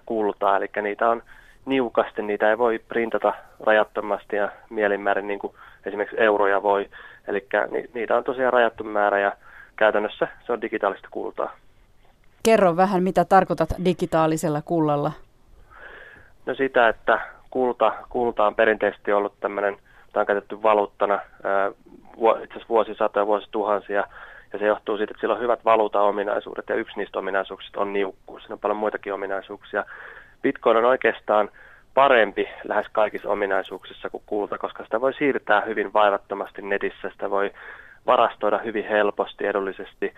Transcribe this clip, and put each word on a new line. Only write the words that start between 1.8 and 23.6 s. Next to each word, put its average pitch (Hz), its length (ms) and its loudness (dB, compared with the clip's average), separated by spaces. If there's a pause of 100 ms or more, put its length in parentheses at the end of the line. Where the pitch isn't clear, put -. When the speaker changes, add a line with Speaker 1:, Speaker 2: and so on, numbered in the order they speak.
Speaker 1:
niitä 104 280 0
ei 110 80 2
voi 113 300 0
printata 107 460 -2 (260)
rajattomasti 104 760 0
ja 101 160 -2 (180)
mielinmäärin 101 580 -2
niin 101 120 -4
kuin - 140 -10 (320)
esimerkiksi 101 360 -4
euroja 101 420 2
voi. 101 260 0 (380)
Elikkä 101 440 -2
ni-, - 220 -6
niitä 117 240 -2
on 120 60 0
tosiaan 127 300 -2
rajattu 117 300 2
määrä 104 360 0
ja 98 120 2 (440)
käytännössä 107 520 0 (180)
se - 60 -6
on 110 100 -4
digitaalista 107 500 -4
kultaa. 101 440 -8 (880)
Speaker 2:
Kerro 202 320 6
vähän, 185 280 2
mitä 180 220 2
tarkoitat 180 480 4 (120)
digitaalisella 160 760 0
kullalla? 151 500 0 (1300)
Speaker 1:
No 131 100 -4
sitä, 127 340 4
että 110 300 0 (300)
kulta, 123 440 0 (160)
kulta 117 380 0
on 104 80 -2
perinteisesti 107 580 2
ollut 101 260 -2
tämmönen 101 380 -4 (340)
sitä 101 80 -4
on 104 60 2
käytetty 101 380 -4
valuuttana, 104 500 2 (300)
ää, 98 280 0 (460)
vuo-, 113 180 4
itse - 180 -12
asiassa - 160 -14
vuosisatoja, 107 580 0
vuosituhansia, 101 760 -2 (500)